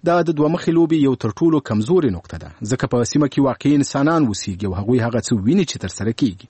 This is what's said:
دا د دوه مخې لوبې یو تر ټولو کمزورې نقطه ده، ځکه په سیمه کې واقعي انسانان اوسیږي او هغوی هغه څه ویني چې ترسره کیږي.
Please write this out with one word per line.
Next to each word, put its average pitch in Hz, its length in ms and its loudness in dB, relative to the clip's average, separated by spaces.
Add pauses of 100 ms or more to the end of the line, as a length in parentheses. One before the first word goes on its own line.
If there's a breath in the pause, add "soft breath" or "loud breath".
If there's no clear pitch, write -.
دا 170 180 2
د 165 160 0
دوه 151 180 2
مخې 170 220 -2
لوبې 165 200 4 (100)
یو 131 80 2
تر 113 240 -4
ټولو 165 180 4 (120)
کمزورې 127 480 2
نقطه - 260 -14
ده، 78 60 -18 (220)
ځکه 127 200 -2
په 120 200 0
سیمه 151 160 2
کې - 200 -4
واقعي 135 320 0
انسانان 147 480 0
اوسیږي 101 400 -6
او 92 120 -4
هغوی 117 260 0
هغه 117 220 -2
څه - 120 0
ویني 151 260 2
چې - 200 -10
ترسره 104 260 -4
کیږي. 113 380 -4